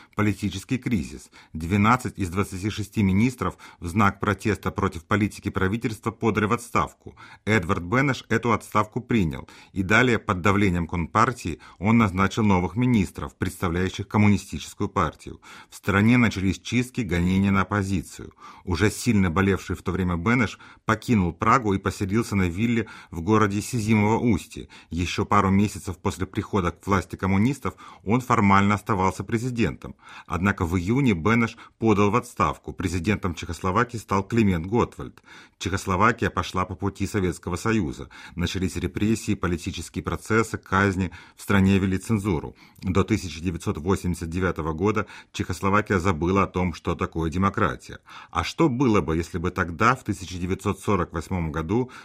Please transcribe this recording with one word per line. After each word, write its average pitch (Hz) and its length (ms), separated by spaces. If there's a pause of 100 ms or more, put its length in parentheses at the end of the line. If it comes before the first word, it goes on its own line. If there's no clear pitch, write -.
(160)
политический 104 640
кризис. 73 520 (220)
Двенадцать 101 680
из 92 120
двадцати 95 400
шести 107 320
министров 98 560 (200)
в 87 100
знак 98 320
протеста 101 500
против 92 340
политики 104 460
правительства 110 600
подали 202 360
в 98 80
отставку. - 600 (300)
Эдвард 98 380
Бенеш 123 480
эту 113 220
отставку 104 480
принял, 87 480 (240)
и 98 100
далее 110 360
под 95 220
давлением 95 460
Компартии 90 720 (180)
он 113 200
назначил 98 440
новых 90 320
министров, 117 440 (180)
представляющих 92 720
коммунистическую 104 800
партию. - 520 (300)
В - 60
стране 107 420
начались 98 420
чистки, 123 400
гонения 92 500
на 98 120
оппозицию. 95 720 (320)
Уже 95 260
сильно 101 400
болевший 95 460
в - 60
то 95 100
время 90 240
Бенеш 110 420 (280)
покинул 104 460
Прагу 110 420
и 98 40
поселился 101 580
на 92 120
вилле 113 380 (240)
в 85 100
городе 104 400
Сизимово 107 580
Устье. 80 500 (220)
Еще 87 340
пару 101 260
месяцев 98 480
после 92 280
прихода 95 440
к - 160
власти 95 300
коммунистов, 98 580 (300)
он 117 160
формально 101 540
оставался 95 500
президентом. 113 720 (320)
Однако 95 380
в 85 120
июне 113 380
Бенеш 110 420 (220)
подал 104 320
в 104 60
отставку. 82 560
Президентом 90 640
Чехословакии 95 640
стал 98 260
Климент 95 420
Готвальд. 95 560 (360)
Чехословакия 98 720
пошла 92 340
по 95 100
пути 98 320
Советского 90 500
Союза. 76 520 (280)
Начались 90 400
репрессии, 104 580
политические 87 680
процессы, 92 560
казни. 95 520 (260)
В - 60
стране 98 360
ввели 95 200
цензуру. 95 560 (280)
До 92 220
тысяча 92 360
девятьсот 87 380
восемьдесят 87 520
девятого 82 420
года 98 340 (260)
Чехословакия 101 640
забыла 90 440
о 87 40
том, 90 280
что - 200
такое 82 360
демократия. 90 680 (320)
А 85 120
что 165 260
было 120 320
бы, 80 160
если 85 220
бы 85 120
тогда, 92 440
в - 80
тысяча 90 360
девятьсот 92 420
сорок 92 320
восьмом 82 400
году, 90 380 (140)